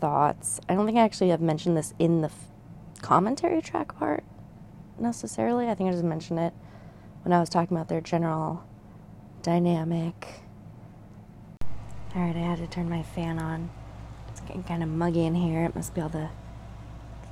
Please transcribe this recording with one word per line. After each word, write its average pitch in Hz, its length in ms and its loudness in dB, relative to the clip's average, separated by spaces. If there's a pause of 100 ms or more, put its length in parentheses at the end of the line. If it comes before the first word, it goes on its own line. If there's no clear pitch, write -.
thoughts. 147 680 2
I 180 60 4
don't 208 120 4
think 220 120 4
I 233 40 10
actually 208 280 6
have 165 100 4
mentioned 165 360 4
this 156 220 -2
in 165 220 6
the 156 80 2
f-, - 200 -18 (520)
commentary 285 640 4
track - 340 -6
part, - 280 -2 (760)
necessarily. 233 680 0
I 220 60 2
think 185 140 0
I 185 40 2
just 175 120 0
mentioned 165 340 -2
it 170 140 0 (720)
when 175 80 4
I 175 80 8
was 165 80 2
talking 170 280 2
about 165 120 -4
their 165 120 0
general 160 640 0 (800)
dynamic. 170 1000 0 (1700)
All 180 80 0
right, 170 140 0
I 170 40 -2
had 170 180 0
to 170 80 -6
turn 170 240 -2
my 165 120 0
fan 165 360 -4
on. 160 320 -4 (580)
It's - 120 -12
getting - 240 -10
kinda 170 220 -2
muggy 165 380 2
in 165 100 2
here. 165 300 2
It 165 100 0
must 170 200 -6
be 185 60 -2
all 156 80 -2
the 160 200 -4 (1040)